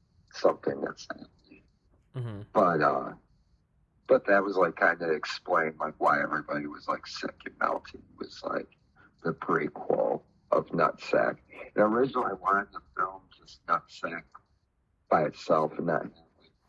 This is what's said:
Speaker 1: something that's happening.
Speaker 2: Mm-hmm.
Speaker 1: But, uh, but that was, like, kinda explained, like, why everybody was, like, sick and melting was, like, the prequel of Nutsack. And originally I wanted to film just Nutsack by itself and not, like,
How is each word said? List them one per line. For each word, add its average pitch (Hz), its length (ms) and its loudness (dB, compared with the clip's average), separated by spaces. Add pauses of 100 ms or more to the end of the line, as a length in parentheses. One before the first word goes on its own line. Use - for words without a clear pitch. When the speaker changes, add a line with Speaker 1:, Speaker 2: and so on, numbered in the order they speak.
(320)
Speaker 1:
something - 500 0
that's - 260 -8
happening. - 560 -18 (520)
Speaker 2:
Mm-hmm. 117 260 -8 (120)
Speaker 1:
But, 87 280 4
uh, 67 320 0 (920)
but 131 200 4
that 98 180 4
was, 98 140 -2
like, 87 180 2
kinda 85 360 2
explained, 80 680 -2
like, 78 180 -6
why 76 240 4
everybody 73 460 -4
was, 71 200 -12
like, 69 200 -6
sick - 280 -10 (100)
and - 120 -14
melting - 460 -4 (140)
was, - 260 -14
like, - 340 -6 (460)
the 82 100 -2
prequel - 880 -2 (300)
of - 160 2
Nutsack. - 720 0 (360)
And 104 80 6
originally 120 460 2
I 98 40 -4
wanted 98 400 0
to - 60 -12 (160)
film 95 260 -4 (100)
just - 340 -20
Nutsack - 580 -6 (840)
by 85 140 4
itself - 540 0
and 85 100 -4
not, 82 160 0
like, - 480 -20 (180)